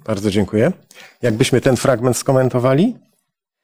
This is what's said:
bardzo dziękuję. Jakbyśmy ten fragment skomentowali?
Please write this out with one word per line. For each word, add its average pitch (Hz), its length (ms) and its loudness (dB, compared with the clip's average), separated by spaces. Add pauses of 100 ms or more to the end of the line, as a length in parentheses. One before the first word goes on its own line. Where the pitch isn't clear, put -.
bardzo 104 260 -4
dziękuję. 107 400 0 (500)
Jakbyśmy 120 400 0
ten 131 140 2
fragment 123 420 0
skomentowali? 131 800 0 (680)